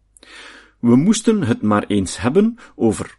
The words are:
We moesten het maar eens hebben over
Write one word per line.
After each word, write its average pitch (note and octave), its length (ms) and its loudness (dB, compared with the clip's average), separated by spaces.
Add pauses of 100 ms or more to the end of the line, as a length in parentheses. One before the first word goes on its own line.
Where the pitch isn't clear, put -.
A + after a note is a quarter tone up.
(800)
We A#2+ 180 4
moesten G#3 460 2
het A#2+ 200 -2
maar G#2 240 0
eens G2+ 320 -4
hebben G3 400 0 (160)
over - 440 -2